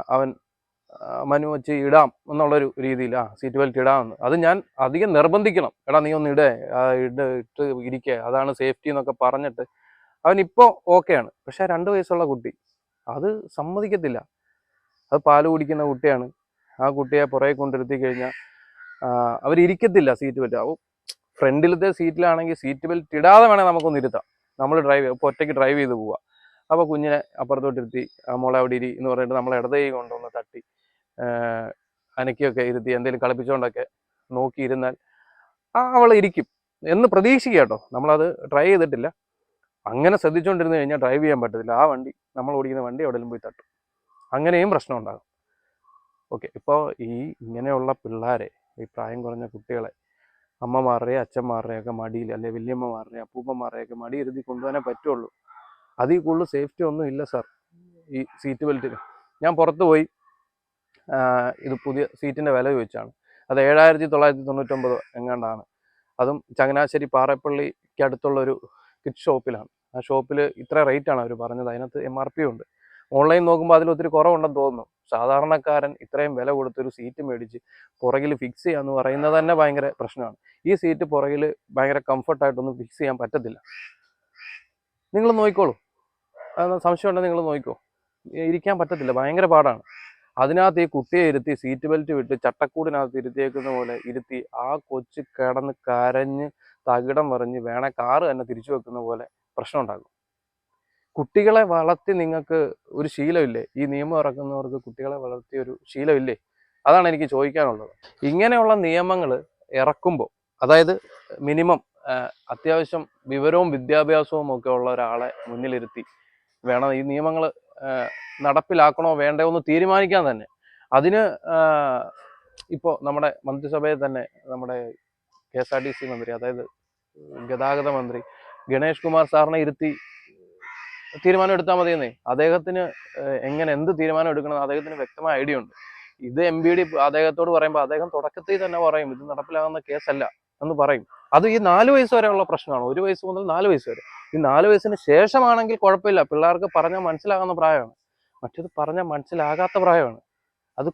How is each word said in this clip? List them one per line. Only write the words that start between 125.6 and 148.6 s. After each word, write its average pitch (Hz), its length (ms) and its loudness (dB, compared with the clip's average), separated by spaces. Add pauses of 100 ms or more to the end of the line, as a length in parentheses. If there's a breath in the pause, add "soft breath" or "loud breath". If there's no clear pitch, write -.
ആർ 131 80 -2
ടി 139 80 -6
സി 131 160 -12
മന്ത്രി, 117 240 -10
അതായത് 123 320 -8 (880)
ഗതാഗത 139 380 -2
മന്ത്രി 123 320 -4 (500 loud breath)
ഗണേഷ് 151 320 -2
കുമാർ 160 300 2
സാറിനെ 156 260 2
ഇരുത്തി 151 320 -2 (1400)
തീരുമാനം 190 260 4
എടുത്താൽ 180 220 0
മതിയെന്നേ. 165 400 0 (120)
അദ്ദേഹത്തിന്, 165 560 0 (380)
ഏഹ്, 139 180 -4 (100)
എങ്ങനെ 156 240 -2
എന്ത് 156 260 0
തീരുമാനം 160 320 0
എടുക്കണം 147 320 -4
അദ്ദേഹത്തിന് 147 320 -4
വ്യക്തമായ 147 460 -4
ഐഡിയ 143 160 -2
ഉണ്ട്. 113 160 -10 (480 loud breath)
ഇത് 123 200 -6 (100)
എം 160 120 -2
വി 170 120 4
ഡി 180 100 2 (240)
അദ്ദേഹത്തോട് 156 420 0
പറയുമ്പോൾ 156 300 2
അദ്ദേഹം 151 340 -2
തുടക്കത്തിൽ 180 500 -4
തന്നെ 175 220 -4
പറയും, 156 280 0
"ഇത് 143 160 -14
നടപ്പിലാകുന്ന 156 480 -4
കേസല്ല" 143 460 -6 (380)
എന്ന് 156 120 -4
പറയും. 139 300 0 (280 soft breath)
അത് 165 160 6
ഈ 226 100 2
നാല് 208 320 6
വയസ്സ് 254 240 4
വരെയുള്ള 214 360 4
പ്രശ്നമാണ്, 139 340 -4
ഒരു 135 160 -4
വയസ്സ് 190 260 -2
മുതൽ 190 200 -6
നാല് 180 220 0
വയസ്സ് 151 220 2
വരെ. 113 120 -10 (320)
ഈ 160 140 0
നാല് 151 180 6
വയസ്സിന് 208 300 4 (100)
ശേഷമാണെങ്കിൽ 226 680 4
കുഴപ്പമില്ല, 196 460 4
പിള്ളേർക്ക് 170 540 2
പറഞ്ഞാൽ 170 240 0
മനസ്സിലാകുന്ന 185 520 -2
പ്രായമാണ്. 156 420 0 (480)
മറ്റേത് 156 360 -12